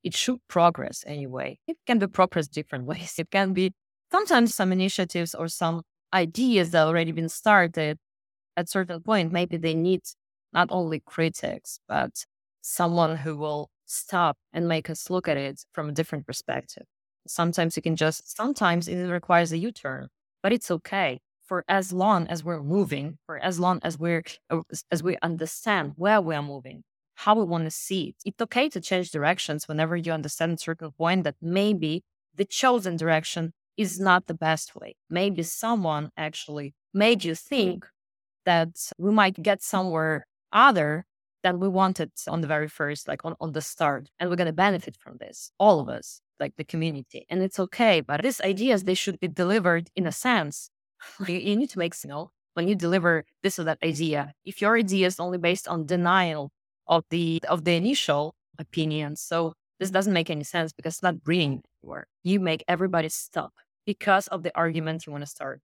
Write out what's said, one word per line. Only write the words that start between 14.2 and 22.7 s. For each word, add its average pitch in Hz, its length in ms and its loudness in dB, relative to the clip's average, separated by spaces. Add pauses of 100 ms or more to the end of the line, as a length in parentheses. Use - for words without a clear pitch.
and 170 160 0
make 160 200 0
us - 220 -8
look 180 180 -2
at 147 80 2
it 139 360 -6
from 151 160 -6
a 147 40 -4
different 151 340 -4
perspective. - 580 -8 (420)
Sometimes 170 500 0
you 156 60 -6
can 160 140 0
just, - 400 -2
sometimes 180 520 0
it 180 180 -4
requires 175 460 4
a 165 60 -2
U-turn, 135 500 -8 (340)
but 196 100 2
it's - 180 0
okay. 165 500 -2 (240)
For 185 240 -4
as 190 240 2
long 185 360 4
as 165 160 -6
we're 160 180 -6
moving, 151 640 0